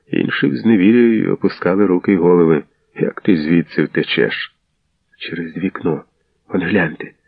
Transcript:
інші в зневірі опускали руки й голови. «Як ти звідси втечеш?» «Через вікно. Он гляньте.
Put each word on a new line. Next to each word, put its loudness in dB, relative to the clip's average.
інші -2
в -2
зневірі 2
опускали 0
руки 0
й 4
голови. 4
«Як -4
ти 2
звідси 0
втечеш?» -4
«Через -12
вікно. -4
Он -4
гляньте. -4